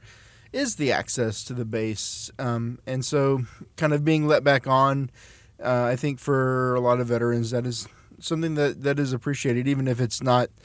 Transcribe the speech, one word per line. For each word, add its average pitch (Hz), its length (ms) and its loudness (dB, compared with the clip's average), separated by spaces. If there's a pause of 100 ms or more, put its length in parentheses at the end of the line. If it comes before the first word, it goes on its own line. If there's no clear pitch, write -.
(540)
is 262 220 -2
the 139 160 0
access 107 540 -2
to - 80 -10
the 120 120 -6
base. 110 720 -6
Um, 120 480 -4
and 131 180 -6
so 139 380 2 (340)
kind 151 180 0
of 147 120 0
being 156 220 2
let 151 160 4
back 139 240 4
on, 135 420 2 (540)
uh, 123 220 2
I 120 100 0
think 139 240 -4
for 131 560 0
a 127 40 2
lot 123 200 4
of 123 80 -2
veterans, 117 440 0
that 123 140 -2
is 120 220 -6 (320)
something 160 360 -2
that, 143 280 0
that 143 160 0
is 135 140 -2
appreciated, 127 540 -2
even 131 200 0
if 123 140 0
it's 120 200 -2
not, 123 280 4 (160)